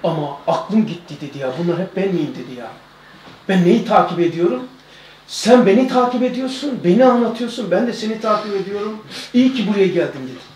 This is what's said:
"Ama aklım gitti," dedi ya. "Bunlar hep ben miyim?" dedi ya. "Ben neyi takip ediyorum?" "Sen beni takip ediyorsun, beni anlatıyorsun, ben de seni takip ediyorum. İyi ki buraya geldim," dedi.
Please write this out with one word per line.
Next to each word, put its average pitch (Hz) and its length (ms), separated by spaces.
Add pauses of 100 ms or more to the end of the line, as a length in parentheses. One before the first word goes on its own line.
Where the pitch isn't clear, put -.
"Ama 156 340 (100)
aklım - 400
gitti," - 340
dedi 139 160
ya. 131 220
"Bunlar 170 200
hep 185 160
ben 196 120
miyim?" 156 280
dedi 123 240
ya. 113 80 (800)
"Ben 180 160
neyi 214 200
takip 185 340
ediyorum?" 175 440 (640)
"Sen 226 380
beni 233 220
takip 254 360
ediyorsun, 254 600
beni 202 220
anlatıyorsun, 233 680
ben 220 160
de 220 60
seni 220 280
takip 214 340
ediyorum. 208 480 (300)
İyi 262 200
ki 214 140
buraya 196 200
geldim," 156 360
dedi. 131 160 (160)